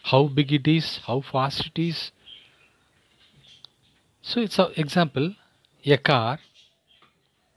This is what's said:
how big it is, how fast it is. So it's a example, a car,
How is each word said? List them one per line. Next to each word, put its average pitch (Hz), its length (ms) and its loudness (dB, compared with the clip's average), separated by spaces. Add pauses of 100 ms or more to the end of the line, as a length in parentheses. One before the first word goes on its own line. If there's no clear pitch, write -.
how 135 220 4
big 143 280 0
it 143 140 0
is, 156 400 0
how 123 140 -2
fast - 460 -4
it - 120 -10
is. 165 320 -6 (2000)
So - 200 -6
it's 214 180 -2
a 180 180 2
example, 160 580 -2 (520)
a 139 100 6
car, 127 440 0 (1160)